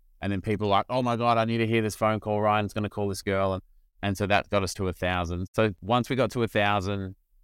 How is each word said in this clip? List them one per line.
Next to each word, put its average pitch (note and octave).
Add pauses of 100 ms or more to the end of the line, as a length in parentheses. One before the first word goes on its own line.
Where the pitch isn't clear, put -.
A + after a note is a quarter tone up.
(220)
And G2
then F#2+
people G#2
were G2
like, G2
"Oh B2+
my A#2+
God, A#2
I A2+
need A#2
to A2+
hear A2+
this G#2+
phone A2
call. G#2
Ryan's G#2
gonna G#2
call G2+
this F#2+
girl." G2
And, F#2 (400)
and G2
so G2+
that G2
got G2+
us F#2
to F#2+
a F2+
thousand. F2+
So A2
once A#2
we C3+
got A#2+
to B2
a A2
thousand, G2+ (300)